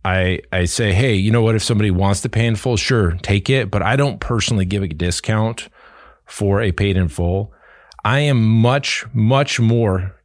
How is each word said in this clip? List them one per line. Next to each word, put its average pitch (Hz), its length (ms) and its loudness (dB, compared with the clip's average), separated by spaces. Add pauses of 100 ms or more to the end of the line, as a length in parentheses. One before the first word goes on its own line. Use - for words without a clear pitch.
I, 92 360 0 (100)
I 90 140 0
say, 101 280 0
"Hey, 113 220 2
you 98 160 0
know 117 120 2
what? 113 120 2
If 107 80 -2
somebody 104 300 0
wants 98 300 0
to - 60 -6
pay 113 180 0
in 110 100 0
full, 123 200 -2
sure, 101 360 0 (100)
take 101 260 0
it." 131 220 0
But 101 120 -2
I 104 120 2
don't 139 240 -2
personally 110 460 -2
give 98 180 -2
a 95 60 -4
discount 107 800 -2 (560)
for 101 360 -2
a 104 120 0
paid 98 240 0
in 90 120 0
full. 90 440 -4 (520)
I 127 160 2
am 139 220 2
much, 113 680 2
much 123 480 2
more 107 640 2